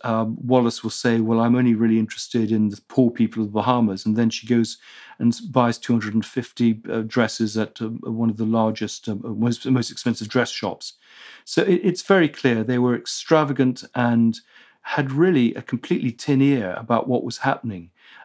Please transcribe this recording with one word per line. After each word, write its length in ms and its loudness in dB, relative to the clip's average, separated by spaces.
um, 360 -2
Wallace 420 2
will 80 -4
say, 300 0
"Well, 220 2
I'm 140 4
only 180 4
really 260 2
interested 540 -2
in 160 2
the 180 -12
poor 240 4
people 320 -2
of 60 -4
the 40 -16
Bahamas." 520 0
And 100 0
then 140 2
she 180 -10
goes 300 2
and 180 2
buys 260 2
two 140 -4
hundred 220 0
and 120 0
fifty, 540 -2
uh, 120 -4
dresses 560 -2
at, 240 -4
uh, 60 -6
one 420 -2
of 80 -4
the 80 -2
largest, 640 -2
uh, 60 -4
most, 500 -2
most 260 0
expensive 380 -4
dress 220 0
shops. 420 -8
So 200 0
it, 200 2
it's 200 -2
very 260 4
clear 340 0
they 160 0
were 160 2
extravagant 880 0
and 460 2
had 280 -2
really 440 4
a 60 -10
completely 500 -2
tin 300 0
ear 360 2
about 320 -2
what 160 0
was 140 -8
happening, 500 -4